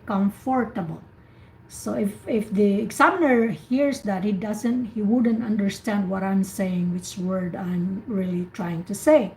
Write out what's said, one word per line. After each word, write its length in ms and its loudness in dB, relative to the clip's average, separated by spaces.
comfortable. 960 -2
So 260 -8
if, 340 -4
if 240 -2
the 280 4
examiner 680 4
hears 540 0
that, 220 -2
he 80 0
doesn't, 540 -2
he 160 -6
wouldn't 400 2
understand 680 -2
what 140 -2
I'm 220 2
saying, 480 -2
which 260 -6
word 380 -4
I'm 500 -4
really 460 -2
trying 320 -6
to 100 -8
say. 420 4